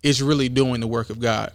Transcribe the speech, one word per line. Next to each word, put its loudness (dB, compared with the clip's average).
it's 2
really 2
doing 2
the -4
work -4
of -10
God, -2